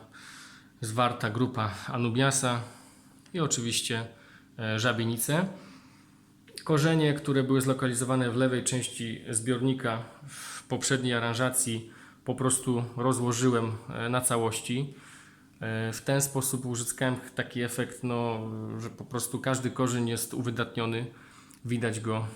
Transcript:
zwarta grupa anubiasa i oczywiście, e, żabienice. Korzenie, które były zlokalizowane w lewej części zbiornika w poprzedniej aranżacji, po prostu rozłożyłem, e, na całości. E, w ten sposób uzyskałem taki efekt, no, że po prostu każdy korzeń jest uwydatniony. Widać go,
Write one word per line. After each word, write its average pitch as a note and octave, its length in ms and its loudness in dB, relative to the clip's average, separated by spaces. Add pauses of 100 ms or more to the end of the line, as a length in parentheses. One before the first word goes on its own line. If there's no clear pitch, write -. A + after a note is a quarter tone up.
(800)
zwarta A#2 480 2
grupa A2 440 0 (140)
anubiasa B2 760 2 (720)
i F#3 60 -2
oczywiście, A#2 640 0 (540)
e, A2 200 0
żabienice. A#2 640 2 (1160)
Korzenie, D#3 500 4
które C3+ 300 2
były C3 180 4
zlokalizowane B2+ 720 2
w A2 40 0
lewej B2+ 280 4
części A#2 680 -4
zbiornika A#2+ 760 0 (240)
w - 360 -14
poprzedniej B2+ 500 0
aranżacji, A#2 800 0 (320)
po B2+ 100 -2
prostu B2+ 480 2 (140)
rozłożyłem, A#2+ 760 2 (180)
e, A#2 200 -4
na B2 120 2
całości. A#2+ 720 0 (640)
E, A2+ 340 -2
w - 80 -10
ten C#3 200 2
sposób C3+ 440 -2
uzyskałem B2 500 -2 (200)
taki A#2+ 260 -4
efekt, A#2+ 420 -4
no, A#2 460 -2 (300)
że A2+ 100 -6
po A2 160 -14
prostu A#2+ 340 -4
każdy B2 320 0
korzeń B2 380 2
jest A2+ 240 -4
uwydatniony. A#2 720 -2 (600)
Widać A#2 340 0
go, A2 360 -2